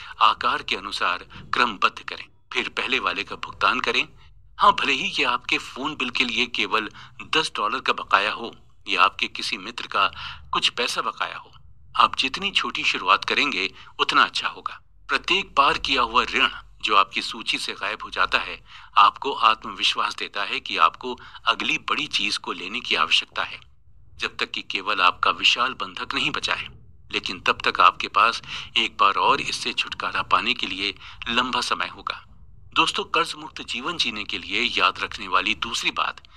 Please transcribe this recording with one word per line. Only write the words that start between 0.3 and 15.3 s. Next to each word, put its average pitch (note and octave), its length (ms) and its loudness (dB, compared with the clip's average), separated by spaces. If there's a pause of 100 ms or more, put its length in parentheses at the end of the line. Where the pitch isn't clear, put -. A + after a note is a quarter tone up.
के A2+ 140 -4
अनुसार F#2+ 420 -2 (360)
क्रमबद्ध A#2 480 0
करें। - 220 -10 (280)
फिर A#2+ 160 -2
पहले A#2 300 -2
वाले F#2+ 260 -2
का G2 120 -10
भुगतान G#2 440 0
करें। B2 280 0 (520)
हाँ, G#3 120 8
भले D3 200 0
ही C3+ 160 -2
ये D3 160 -2
आपके B2+ 340 0
फोन C#3 380 -6
बिल B2 140 -4
के C3 140 0
लिए A#2+ 220 0
केवल G#2+ 440 0 (460)
दस D#3+ 200 0
डॉलर A#2 240 0
का B2+ 120 0
बकाया G#2 400 0
हो A2 240 -10 (320)
या F#2 140 4
आपके G#2 260 4
किसी - 280 -6
मित्र G2 300 -10
का G2 260 0 (400)
कुछ - 160 2
पैसा B2 320 -2
बकाया F#2+ 360 -4
हो, - 160 -16 (440)
आप A#2 200 4
जितनी F#3 340 -2
छोटी C#3+ 340 0
शुरुआत G2 400 2
करेंगे, G#2+ 480 0 (280)
उतना C#3+ 220 4
अच्छा - 260 0
होगा। - 320 -10 (280)
प्रत्येक F3 480 0